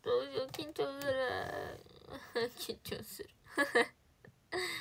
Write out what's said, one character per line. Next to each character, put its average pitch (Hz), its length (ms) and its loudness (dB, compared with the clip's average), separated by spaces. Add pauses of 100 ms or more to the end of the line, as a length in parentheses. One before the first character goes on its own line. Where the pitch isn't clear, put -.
ど 240 160 4
う 269 140 2
し 269 40 -2
よ 262 80 2
う、 262 40 -6
緊 302 240 -6
張 277 280 0
す 277 60 -2
る。 - 760 0 (720)
<laughs> - 80 -16
緊 - 240 -4
張 - 220 -4
す - 180 -10
る。 - 80 -12 (260)
<laughs> - 380 6 (880)